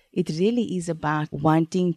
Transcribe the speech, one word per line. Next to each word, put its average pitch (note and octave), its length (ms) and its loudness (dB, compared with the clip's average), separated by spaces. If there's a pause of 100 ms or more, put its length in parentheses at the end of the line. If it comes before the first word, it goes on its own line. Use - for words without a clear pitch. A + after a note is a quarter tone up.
(160)
It F3+ 140 0
really G3 480 0
is F3 120 -6
about D#3 420 -4
wanting D#3+ 640 2